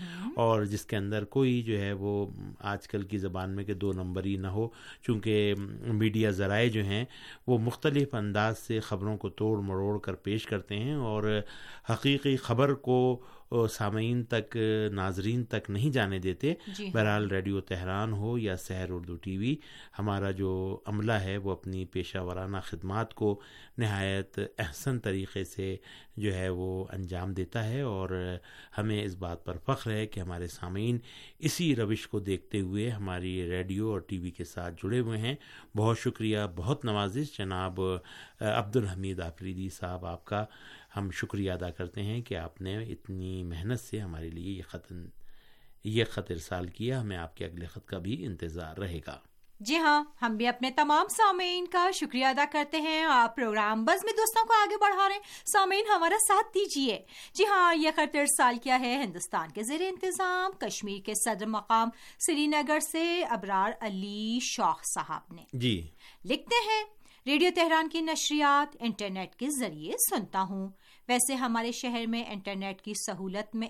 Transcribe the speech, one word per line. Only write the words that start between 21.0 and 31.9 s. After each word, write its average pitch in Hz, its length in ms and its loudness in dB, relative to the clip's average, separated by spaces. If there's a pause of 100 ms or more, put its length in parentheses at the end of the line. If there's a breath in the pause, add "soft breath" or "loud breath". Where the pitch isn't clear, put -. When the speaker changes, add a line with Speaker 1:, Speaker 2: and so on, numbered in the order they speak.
Speaker 2:
ہے 98 240 0
وہ 98 140 -4
اپنی 92 340 -4
پیشہ 90 340 -4
ورانہ 92 440 -4
خدمات 95 520 -4
کو 104 260 0 (380 loud breath)
نہایت 98 600 -2 (200)
احسن 117 400 -4
طریقے 95 460 -4
سے 95 320 -6 (400 loud breath)
جو 104 180 0
ہے 92 140 0
وہ 92 440 -2
انجام 92 420 -4
دیتا 95 300 -4
ہے 120 160 -2
اور 92 560 -2 (420 loud breath)
ہمیں 104 260 0
اس 95 100 -4
بات 87 300 -8
پر 90 140 -6
فخر 131 320 -2
ہے 107 160 -2
کہ 101 140 -8
ہمارے 87 260 -6
سامعین 101 520 -4 (400 loud breath)
اسی 160 380 2
روش 110 320 0